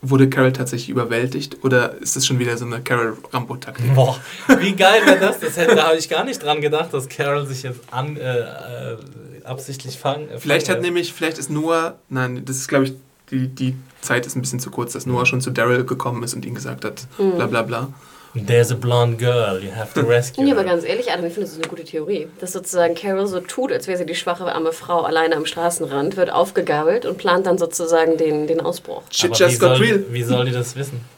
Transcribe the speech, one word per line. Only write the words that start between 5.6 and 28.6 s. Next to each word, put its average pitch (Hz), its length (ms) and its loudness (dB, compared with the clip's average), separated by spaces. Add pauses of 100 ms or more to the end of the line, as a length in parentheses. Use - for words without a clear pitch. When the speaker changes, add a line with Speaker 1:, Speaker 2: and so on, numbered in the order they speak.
Speaker 2:
da 156 140 4
hab 165 60 6
ich 160 140 -4
gar 160 140 0
nicht 254 180 -6
dran 151 180 -2
gedacht, 151 320 0
dass 135 160 -6
Carol 143 380 -2
sich 131 160 -8
jetzt 123 200 -8 (100)
an, 143 260 -6
äh, 127 220 -2
äh, 120 580 -10 (460)
absichtlich 131 560 -12
fang-, 151 280 -4
äh, - 120 -12
Speaker 1:
Vielleicht 143 260 2
Speaker 2:
fangen 185 120 0
Speaker 1:
hat - 40 -2
Speaker 2:
lässt. 180 100 0
Speaker 1:
nämlich, 170 220 -2
vielleicht 160 240 -4
ist 147 140 -8
Noah, 165 480 -2 (100)
nein, 127 360 -4
das 131 120 -6
ist, - 100 -8
glaub 143 140 4
ich, 135 120 0 (360)
die, 131 180 -2
die 131 280 -4 (260)
Zeit 123 240 0
ist - 100 -8
ein 127 60 -2
bisschen 127 180 -4
zu - 120 -10
kurz, - 220 -6
dass 131 120 -8
Noah 123 220 0
schon 131 120 0
zu 131 120 -4
Daryl 123 340 2
gekommen 120 380 -4
ist 120 100 -6
und - 140 -8
ihm 120 80 -8
gesagt 123 280 -10
hat, - 220 -10 (140)
Speaker 3:
Mhm. 190 160 2
Speaker 1:
bla 170 100 0
bla 117 160 0
bla. 117 260 -4 (600)
Speaker 2:
"There's 120 240 6
a 120 40 -2
blonde 120 420 2
girl, 113 440 2
you 98 140 -10
have 110 180 -8
to 139 140 2
rescue 123 380 2
Speaker 3:
Nee, 277 80 6
aber 214 80 2
Speaker 2:
her." 190 80 0
Speaker 3:
ganz 170 160 0
ehrlich, 226 260 -2
Adam, 170 140 -2
ich 170 80 -4
finde, 202 140 -4
das 156 100 -14
ist 160 40 -8
eine - 80 -6
gute 165 140 -12
Theorie. 156 440 -4 (120)
Dass 180 140 -10
sozusagen 175 420 2
Carol 196 320 -2
so 185 140 -4
tut, 254 320 -4
als - 140 -4
wäre 185 100 -2
sie 180 80 -2
die 160 100 -6
schwache, 175 300 -4 (100)
arme 160 160 0
Frau 170 300 -2
alleine 160 340 2
am 151 100 -4
Straßenrand, 165 680 -2
wird 180 160 2
aufgegabelt 175 760 0
und 185 120 -4
plant 190 280 2
dann 180 120 2
sozusagen 165 580 2
den, 151 320 0
den 165 140 0